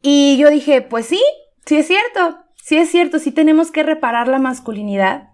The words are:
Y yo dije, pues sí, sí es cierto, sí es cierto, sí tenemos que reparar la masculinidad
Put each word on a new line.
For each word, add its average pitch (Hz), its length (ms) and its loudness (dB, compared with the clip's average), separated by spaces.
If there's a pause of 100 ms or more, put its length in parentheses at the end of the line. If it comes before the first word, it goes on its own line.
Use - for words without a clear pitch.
Y 277 360 4
yo 294 120 6
dije, 294 320 2
pues 226 260 -8
sí, 381 140 -2 (440)
sí 302 120 0
es 311 100 0
cierto, 370 500 -2 (180)
sí - 220 -2
es 320 120 2
cierto, 339 300 0
sí 294 120 -4
tenemos 311 400 2
que 311 120 -2
reparar 247 440 -2
la 262 120 0
masculinidad 208 960 -4